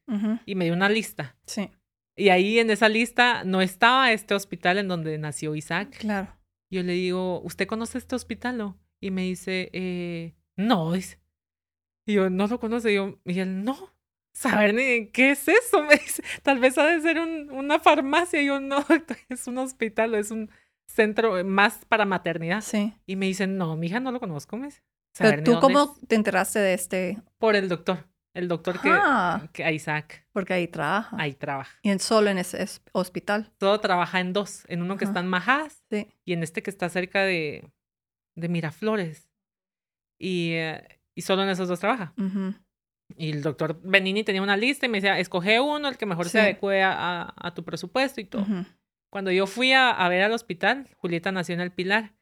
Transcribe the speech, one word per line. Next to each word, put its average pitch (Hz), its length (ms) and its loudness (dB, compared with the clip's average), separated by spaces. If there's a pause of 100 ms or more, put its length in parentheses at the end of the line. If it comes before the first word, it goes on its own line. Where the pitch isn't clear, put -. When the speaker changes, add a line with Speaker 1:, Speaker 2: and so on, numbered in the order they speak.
Speaker 1:
Ujú. 214 380 -2
Speaker 2:
Y 202 100 -6
me 180 100 0
dio 165 80 0
una 190 160 2
lista. 208 460 -2 (100)
Speaker 1:
Sí. - 260 -8 (440)
Speaker 2:
Y 196 140 4
ahí 196 300 4
en 226 120 4
esa 214 180 4
lista 233 540 2
no 185 180 2
estaba 240 500 4
este 208 240 -2
hospital 185 440 0
en 202 80 -2
donde 160 300 -4
nació 151 380 -6
Isaac. 170 440 -6
Speaker 1:
Claro. 202 340 -4 (380)
Speaker 2:
Yo 185 120 -4
le 180 100 -2
digo, 180 480 -2
"¿Usted 190 260 -6
conoce 226 300 -6
este 254 180 -6
hospital, 240 420 -8
no?". 202 200 -8 (220)
Y 190 120 -6
me 185 120 -2
dice, 185 500 -4
eh, 175 600 -6 (220)
"No", 185 380 0
dice. - 260 -6 (880)
Y 214 60 -2
yo, 190 180 2
"¿No 196 160 0
lo 240 120 -4
conoce?". 226 320 -2
Y 202 40 4
yo, 196 300 -4
y 180 140 -4
él, 190 240 -4
"No, 277 300 -6 (400)
saber 208 400 2
ni 240 380 0
qué 262 200 6
es 277 160 0
eso", 370 360 4
<laughs> - 0 -
me 294 140 8
dice, - 260 -8 (180)
"tal 277 180 2
vez 262 200 4
ha 294 80 6
de 330 140 2
ser 320 180 0
un, 320 320 -6
una 285 280 0
farmacia". 311 640 2
Y 285 60 0
yo, 277 120 -2
"No, 277 180 -4
<laughs> 277 120 -4
doctor, 311 280 0 (120)
es 247 180 -10
un 247 120 -6
hospital, 226 560 -2
es 208 160 -4
un 220 180 -8 (400)
centro, 214 480 2
eh, 175 60 0
más 196 420 2
para 214 200 4
maternidad". 175 560 -2
Speaker 1:
Sí. 214 320 -2 (120)
Speaker 2:
Y 185 120 -8
me 196 100 -2
dice, 190 180 -2
"No, 185 320 -2
mija, 170 220 -2
no 262 120 -4
lo 240 80 -6
conozco", 175 380 -10
me 277 100 -10
dice. - 140 -18 (380)
Speaker 1:
Pero 220 100 6
Speaker 2:
"Saber 147 100 2
ni 156 60 -6
Speaker 1:
¿tú 240 60 6
Speaker 2:
dónde 233 100 4 (120)
Speaker 1:
cómo 285 280 2
Speaker 2:
es". - 60 -20
Speaker 1:
te 226 80 2
enteraste 214 440 0
de 190 140 4
este? 185 440 -4 (220)
Speaker 2:
Por 220 160 4
el 190 140 2
doctor, 175 380 -4 (260)
el 180 140 -4
doctor 175 320 -4
que, 294 120 2
Speaker 1:
Ah. 247 600 2
Speaker 2:
que 156 140 -10
a 160 60 2
Isaac. 151 600 -6
Speaker 1:
Porque 190 220 -4
ahí 175 140 0
trabaja. 170 520 -4
Speaker 2:
Ahí 147 140 -4
trabaja. 139 480 -8
Speaker 1:
Y 208 80 0
en, 196 100 2
solo 214 300 2
en 190 80 0
ese 180 260 -6
es-, - 180 -10 (120)
hospital. 196 640 -4
Speaker 2:
Todo 202 220 2
trabaja 185 400 0
en 180 120 -2
dos, 196 360 -4
en 175 160 -4
uno 190 140 -4
que - 80 -2
Speaker 1:
Ajá. 196 60 -2
Speaker 2:
está 185 100 -2
en 180 60 -4
Majadas 240 640 -2
Speaker 1:
Sí. 208 160 -4 (160)
Speaker 2:
y 180 100 -4
en 165 100 -2
este - 200 -6
que 202 60 -6
está 185 200 -6
cerca 185 340 -2
de, 160 440 -2 (680)
de 170 120 -6
Miraflores. 170 800 -4 (920)
Y, 175 340 -2
eh, 160 460 -6 (160)
y 170 80 -8
solo 190 200 2
en 196 60 0
esos 185 180 -2
dos 180 120 -2
trabaja. 208 380 -2
Speaker 1:
Ujú. 190 360 -4 (640)
Speaker 2:
Y 160 160 -4
el 147 100 -4
doctor 156 420 -4
Benini 190 400 2
tenía 196 180 0
una 196 160 2
lista 262 280 0
y 247 40 0
me 214 100 0
decía, 190 200 2
"Escoge 190 400 2
uno, 294 280 0
el - 100 -6
que 220 80 -4
mejor 175 200 -2
se 175 80 -6
Speaker 1:
Sí. 233 60 4
Speaker 2:
adecue 196 440 2
a, 190 80 4 (320)
a, - 140 -12
a - 160 -10
tu 170 100 -12
presupuesto 240 580 -4
y 190 40 -12
todo". 208 180 -4
Speaker 1:
Ujú. 196 220 -4 (460)
Speaker 2:
Cuando 196 200 -2
yo 190 160 4
fui 254 260 2
a, 262 180 6
a 175 180 0
ver 180 140 2
al 214 100 2
hospital, 226 640 -2
Julieta 170 340 -4
nació 180 240 -4
en 175 60 -4
El 180 100 -6
Pilar. 202 500 -4